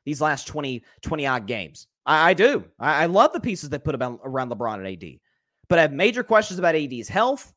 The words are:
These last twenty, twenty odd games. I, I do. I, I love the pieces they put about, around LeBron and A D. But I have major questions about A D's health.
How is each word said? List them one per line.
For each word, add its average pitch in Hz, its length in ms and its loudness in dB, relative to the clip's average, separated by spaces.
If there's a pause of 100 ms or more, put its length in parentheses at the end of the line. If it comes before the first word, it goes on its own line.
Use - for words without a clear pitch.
These 143 160 -4
last 151 240 -2
twenty, 135 380 -8 (180)
twenty 151 240 -4
odd 123 220 -2
games. 101 400 -10 (180)
I, 156 260 4
I - 20 4
do. 202 320 2 (140)
I, 147 240 2
I - 20 2
love 196 280 4
the - 60 -4
pieces 175 300 -8
they 139 100 -6
put 143 160 -4
about, 123 280 -6
around 131 280 -6
LeBron 110 240 -4
and 95 120 -8
A 95 80 -8
D. 80 260 -18 (460)
But 170 120 4
I 160 40 8
have 143 100 2
major 220 280 2
questions 214 380 2
about 170 160 2
A 151 100 0
D's 123 220 -10
health. 254 500 -2